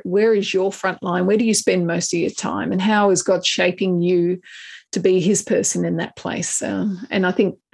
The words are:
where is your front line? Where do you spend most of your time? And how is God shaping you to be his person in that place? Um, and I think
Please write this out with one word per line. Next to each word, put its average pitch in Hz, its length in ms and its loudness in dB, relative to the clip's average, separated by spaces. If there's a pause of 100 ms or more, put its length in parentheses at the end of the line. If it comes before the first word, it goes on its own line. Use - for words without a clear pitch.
where 208 280 2
is 202 200 0
your 190 180 0
front 185 320 -4
line? 180 220 0
Where 208 120 4
do 233 80 2
you 220 80 2
spend 185 340 2
most 170 260 -2
of 170 60 -2
your 165 100 0
time? 180 420 -4
And 190 100 0
how 208 280 4
is 185 120 2
God 185 240 0
shaping 180 560 0
you 175 380 2 (540)
to - 60 -2
be 185 200 4
his 180 220 2
person - 420 0
in 170 140 -2
that - 180 -6
place? - 460 -6
Um, 196 480 -4
and 190 160 0
I 180 60 0
think 190 260 0 (160)